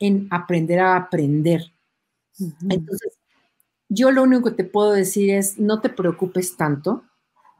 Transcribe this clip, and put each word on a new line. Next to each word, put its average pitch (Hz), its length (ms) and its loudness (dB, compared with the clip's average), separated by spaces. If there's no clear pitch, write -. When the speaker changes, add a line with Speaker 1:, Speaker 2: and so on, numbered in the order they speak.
Speaker 1:
en 196 300 0
aprender 175 500 0
a 185 160 4
aprender? 165 760 0
Speaker 2:
Ujú. 170 160 -8
Speaker 1:
Entonces, 190 440 -6
yo 254 220 2
lo 262 140 4
único 247 260 4
que - 60 -4
te 185 80 -2
puedo 208 280 2
decir 196 380 2
es, 196 280 -2
no 214 220 0
te 254 80 -2
preocupes 180 680 -4
tanto, 156 480 -2